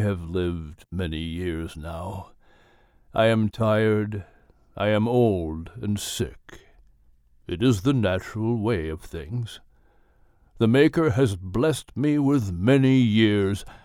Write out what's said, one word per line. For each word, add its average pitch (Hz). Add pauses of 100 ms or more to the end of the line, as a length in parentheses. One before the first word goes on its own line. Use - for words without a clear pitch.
have 95
lived 85
many 85
years 82
now. 85 (840)
I 113
am 110
tired, 107 (500)
I 101
am 107
old 92 (100)
and 101
sick. - (840)
It 87
is 117
the 135
natural 110
way 101
of 78
things. 87 (1000)
The 117
Maker 151
has 107
blessed 107
me 147
with 135
many 131
years 104 (220)